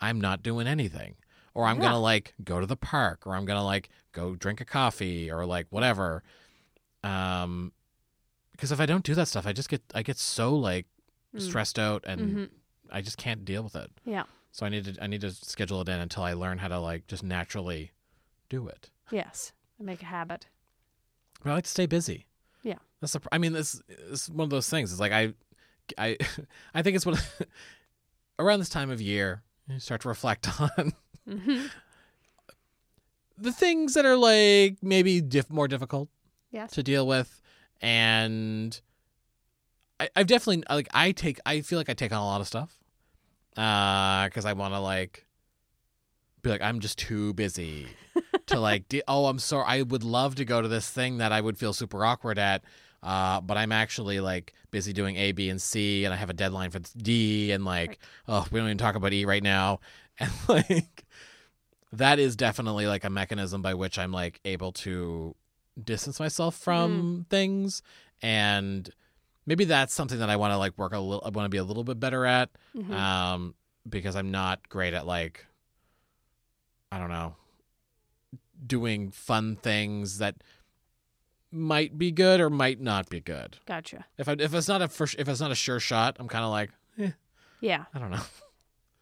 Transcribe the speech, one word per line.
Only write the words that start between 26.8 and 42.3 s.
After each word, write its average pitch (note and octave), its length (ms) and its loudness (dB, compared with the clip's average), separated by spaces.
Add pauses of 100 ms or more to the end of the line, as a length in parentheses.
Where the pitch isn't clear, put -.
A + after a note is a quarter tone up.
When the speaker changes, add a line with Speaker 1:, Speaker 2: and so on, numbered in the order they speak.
Speaker 1:
think F#3+ 140 2
it's F3+ 80 -2
what, F3 160 2 (640)
<laughs> - 520 -18
around G3 220 4
this E3+ 100 -4
time C#3+ 200 -4
of A#2+ 120 -4
year, G2+ 400 -2 (260)
you C3+ 120 -6
start - 220 -6
to B2+ 60 -6
reflect A2+ 400 -2
<laughs> - 120 -4
on D3 320 2 (360)
Speaker 2:
Mm-hmm. B3 380 -2 (1700)
Speaker 1:
the A#3+ 140 -2
things D#4+ 420 2
that D4 120 6
are, B3+ 100 8
like, G#3 640 8
maybe F#3+ 380 6
diff-, C3+ 300 2
more D3 180 2
difficult C3+ 400 -4 (420)
Speaker 2:
Yes. A3+ 220 -10
Speaker 1:
to D3 100 -2
deal C3+ 240 2
with. C3 340 0 (400)
And A2+ 1000 2 (1200)
I, D#3 160 -4
I've F#3+ 120 6
definitely, G#3 440 4
like, C#3+ 240 0
I F3 180 6
take, D#3+ 320 -4
I D3+ 160 0
feel E3+ 180 -2
like D#3 100 -2
I B2 60 -2
take A2+ 180 -2
on A2 80 0
a G#2 40 -2
lot G2+ 160 0